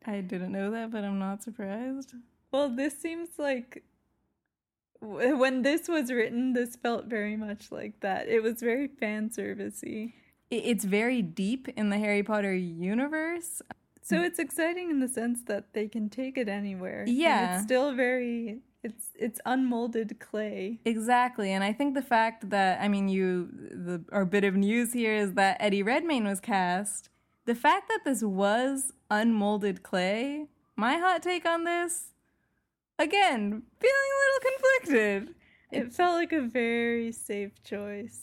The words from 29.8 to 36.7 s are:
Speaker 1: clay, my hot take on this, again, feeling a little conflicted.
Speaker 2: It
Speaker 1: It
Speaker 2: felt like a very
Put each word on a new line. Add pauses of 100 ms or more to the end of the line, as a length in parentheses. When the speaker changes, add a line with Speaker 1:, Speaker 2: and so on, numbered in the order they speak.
Speaker 1:
clay, (280)
my
hot
take
on
this, (920)
again, (160)
feeling
a
little
conflicted. (360)
Speaker 2:
It
Speaker 1:
It
Speaker 2:
felt
like
a
very